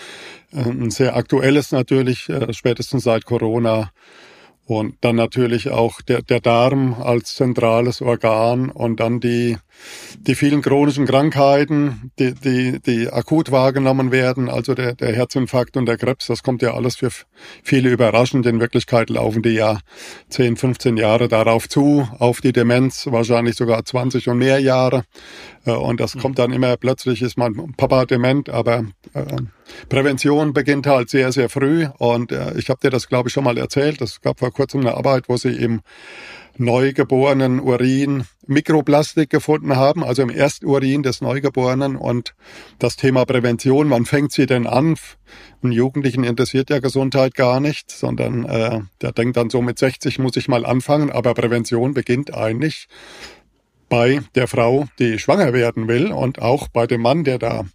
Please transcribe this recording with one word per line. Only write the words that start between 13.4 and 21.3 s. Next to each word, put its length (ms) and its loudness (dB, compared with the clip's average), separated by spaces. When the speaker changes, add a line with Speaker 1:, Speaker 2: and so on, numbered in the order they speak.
Speaker 1:
wahrgenommen 640 2
werden, 380 0
also 240 -2
der, 200 -4
der 200 -4
Herzinfarkt 640 -2
und 80 -2
der 100 0
Krebs, 300 -4
das 160 -4
kommt 180 -2
ja 140 0
alles 220 -2
für 100 -4
f-, 180 -8
viele 240 2
überraschend. 560 2
In 160 2
Wirklichkeit 480 0
laufen 320 -2
die 140 2
ja 240 2
zehn, 300 0
fünfzehn 400 0
Jahre 300 2
darauf 380 2